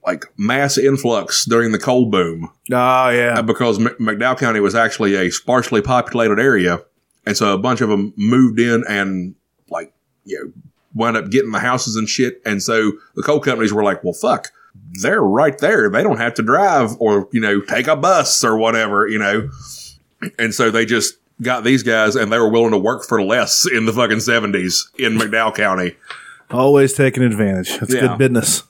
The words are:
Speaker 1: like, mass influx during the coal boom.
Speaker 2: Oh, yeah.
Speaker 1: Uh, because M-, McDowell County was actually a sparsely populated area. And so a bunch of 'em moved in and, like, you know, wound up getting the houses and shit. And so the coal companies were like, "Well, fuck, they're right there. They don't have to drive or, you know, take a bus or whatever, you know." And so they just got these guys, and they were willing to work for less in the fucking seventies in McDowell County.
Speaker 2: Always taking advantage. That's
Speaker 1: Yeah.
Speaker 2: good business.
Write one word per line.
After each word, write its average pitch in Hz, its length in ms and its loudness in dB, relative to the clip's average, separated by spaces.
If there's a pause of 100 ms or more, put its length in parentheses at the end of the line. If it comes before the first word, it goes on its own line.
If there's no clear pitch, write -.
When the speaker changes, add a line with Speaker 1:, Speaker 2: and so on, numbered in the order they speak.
Speaker 1:
like, 87 200 -6 (100)
mass 135 400 -2
influx 120 680 0
during 117 260 2
the 107 60 -2
coal 127 320 2
boom. 82 400 -2 (200)
Speaker 2:
Oh, 127 380 2
yeah. 120 300 2
Speaker 1:
Uh, 120 40 -2
because 113 360 0
M-, 117 200 -2
McDowell 113 400 -2
County 113 220 0
was 101 140 0
actually 110 420 0
a 92 140 0
sparsely 120 500 0
populated 117 580 0
area. 95 420 2 (440)
And 104 120 -2
so 104 180 0
a 95 40 -2
bunch 123 220 -2
of 113 80 0
'em 101 280 -2
moved 113 420 2
in 117 300 2
and, 95 480 -4 (340)
like, - 220 -10 (320)
you - 160 -10
know, - 120 -16 (400)
wound 113 240 -2
up 95 140 -4
getting 123 220 0
the 98 80 -4
houses 123 340 -2
and 110 140 -4
shit. 123 360 -2
And 104 160 -4
so 110 340 0 (200)
the - 80 -8
coal 147 160 2
companies 113 340 0
were 104 120 0
like, 95 180 0
"Well, 87 100 -4
fuck, - 360 -2 (540)
they're 180 200 0
right 135 360 2
there. 208 300 2
They 151 140 0
don't 196 160 0
have 117 160 -2
to - 80 -4
drive 131 560 2
or, 104 320 2
you 117 100 -2
know, 101 200 0
take 120 260 -4
a 156 80 2
bus 160 480 0
or 110 140 2
whatever, 110 500 0
you 107 140 -4
know." 107 280 -2 (880)
And 113 160 -2
so 113 200 0
they 113 120 2
just 110 300 -2 (260)
got 120 220 -4
these 127 220 2
guys, 110 320 2
and 110 160 0
they 117 60 2
were 113 120 4
willing 117 220 4
to 104 60 2
work 113 280 -2
for 110 160 0
less 113 500 0
in 113 140 0
the 110 60 0
fucking 110 280 0
seventies 101 760 -2
in 117 180 0
McDowell 110 380 0
County. 92 400 -2 (560)
Speaker 2:
Always 139 420 4
taking 127 300 0
advantage. 101 560 0
That's 117 160 -2
Speaker 1:
Yeah. 123 140 0
Speaker 2:
good 101 100 -2
business. 123 520 0